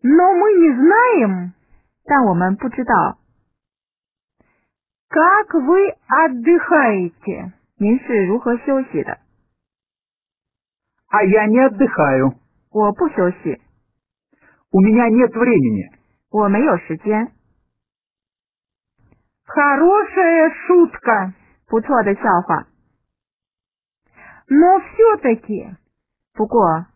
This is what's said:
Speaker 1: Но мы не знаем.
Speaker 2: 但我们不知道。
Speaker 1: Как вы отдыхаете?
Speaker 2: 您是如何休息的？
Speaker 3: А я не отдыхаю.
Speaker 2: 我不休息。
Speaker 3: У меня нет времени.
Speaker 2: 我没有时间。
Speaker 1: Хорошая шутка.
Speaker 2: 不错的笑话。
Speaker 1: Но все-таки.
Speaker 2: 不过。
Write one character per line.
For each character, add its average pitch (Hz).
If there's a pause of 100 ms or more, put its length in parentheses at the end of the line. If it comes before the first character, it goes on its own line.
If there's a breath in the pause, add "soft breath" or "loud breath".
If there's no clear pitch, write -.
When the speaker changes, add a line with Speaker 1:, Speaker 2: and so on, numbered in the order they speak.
Speaker 1:
Но 349
мы 403
не 311
знаем. 262 (520)
Speaker 2:
但 269
我 185
们 180
不 262
知 240
道。 196 (1900)
Speaker 1:
Как 381
вы 339 (140)
отдыхаете? 247 (260)
Speaker 2:
您 214
是 208
如 208
何 247
休 269
息 156
的？ - (1900)
Speaker 3:
А 208
я 214
не 226
отдыхаю. 151 (360)
Speaker 2:
我 208
不 320
休 180 (140)
息。 - (1080)
Speaker 3:
У 190
меня 220
нет 233
времени. 170 (400)
Speaker 2:
我 208
没 202
有 277
时 -
间。 214 (2250)
Speaker 1:
Хорошая 330 (160)
шутка. 226 (340)
Speaker 2:
不 226
错 226
的 202
笑 - (240)
话。 - (1800 soft breath)
Speaker 1:
Но 349
все-таки. 233 (580)
Speaker 2:
不 214
过。 180